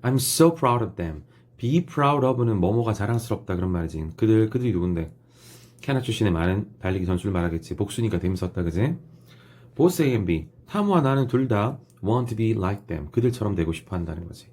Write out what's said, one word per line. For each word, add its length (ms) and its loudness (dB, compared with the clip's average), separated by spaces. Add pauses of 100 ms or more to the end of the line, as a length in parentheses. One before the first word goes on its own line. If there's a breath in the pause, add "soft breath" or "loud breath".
I'm 140 0
so 380 4
proud 300 2
of 120 -8
them. 260 -6 (340 soft breath)
Be 280 0
proud 420 2
of는 320 2
뭐뭐가 360 2
자랑스럽다, 600 -2
그런 160 -2
말이지. 460 -4
그들, 340 4
그들이 220 -2
누군데? 400 -2 (720 loud breath)
케냐 180 -2
출신의 320 0
많은 380 0 (100)
달리기 260 -2
선수를 260 -2
말하겠지. 440 -2
복수니까 420 -2
them 160 -2
썼다, 280 -4
그지? 340 0 (800 loud breath)
Both 280 2
A 80 4
and 160 0
B, 220 0 (180)
타무와 340 2
나는 260 2
둘 220 0
다 300 0 (240)
want 280 0
to 60 -4
be 160 2
like 340 -2
them, 240 -6
그들처럼 440 0
되고 180 0
싶어 240 -8
한다는 300 -6
거지. 260 -18